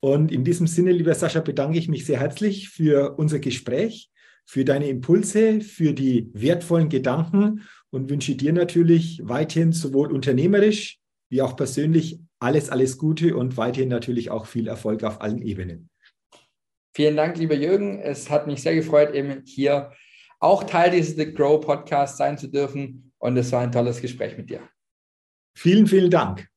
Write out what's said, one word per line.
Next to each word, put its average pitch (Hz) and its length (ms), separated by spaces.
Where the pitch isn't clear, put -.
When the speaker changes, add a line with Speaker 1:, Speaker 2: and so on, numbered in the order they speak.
Speaker 1:
Und 147 300
in 127 120
diesem 165 240
Sinne, 180 240
lieber 165 220
Sascha, 160 280
bedanke 147 360
ich 170 100
mich 139 180
sehr 131 140
herzlich 190 500
für 143 480
unser 151 220
Gespräch, 139 720
für 135 200
deine 147 240
Impulse, 208 720
für 156 320
die 123 400
wertvollen 165 560
Gedanken 165 720
und 131 180
wünsche - 260
dir 139 160
natürlich 170 720
weiterhin 156 480
sowohl 143 400
unternehmerisch 170 840
wie 127 120
auch 127 140
persönlich 151 640
alles, 139 300
alles 131 280
Gute 156 400
und 123 200
weiterhin 123 320
natürlich 120 420
auch 110 160
viel 110 200
Erfolg 110 360
auf 107 180
allen 107 200
Ebenen. 90 480
Speaker 2:
Vielen 151 220
Dank, 160 220
lieber 156 180
Jürgen. 196 440
Es - 300
hat 151 180
mich 143 160
sehr 160 120
gefreut, 147 380
eben 139 320
hier 139 460
auch 196 240
Teil 180 280
dieses 160 240
The 156 160
Grow 151 300
Podcasts 143 560
sein 143 200
zu 135 120
dürfen. 135 680
Und 123 180
es 123 140
war 123 100
ein 120 100
tolles 120 300
Gespräch 120 340
mit 120 140
dir. - 120
Speaker 1:
Vielen, 196 300
vielen 190 240
Dank. 120 480